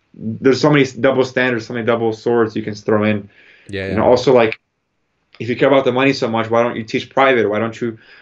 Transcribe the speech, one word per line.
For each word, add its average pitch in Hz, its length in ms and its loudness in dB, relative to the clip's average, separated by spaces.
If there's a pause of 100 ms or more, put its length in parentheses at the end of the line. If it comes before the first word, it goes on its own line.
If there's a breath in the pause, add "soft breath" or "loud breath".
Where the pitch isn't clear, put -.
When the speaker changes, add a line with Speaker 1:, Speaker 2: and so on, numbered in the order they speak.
(140)
Speaker 1:
there's 113 480 0
so 147 80 4
many 143 140 4
s-, - 100 -6
double 131 320 0
standards, 127 420 -2
so 123 60 -10
many 117 120 -6
double 113 280 0
swords 117 420 0
you 110 80 -6
can 107 120 -8
throw 107 280 0
in. 107 260 -2 (380 soft breath)
Speaker 2:
Yeah, 98 180 -8
Speaker 1:
You 95 40 -6
Speaker 2:
yeah. 95 60 -4
Speaker 1:
know, 107 100 0
also, 123 280 4
like, 113 260 2 (800)
if 117 100 -6
you 123 80 -2
care 143 100 2
about 135 160 4
the 127 80 0
money 131 220 2
so 131 160 -4
much, 113 200 -2
why 117 140 2
don't 120 140 -4
you 113 60 -8
teach 120 260 -6
private? 131 400 2
Why 107 100 -2
don't 113 220 -6
you, 113 160 -6 (240 soft breath)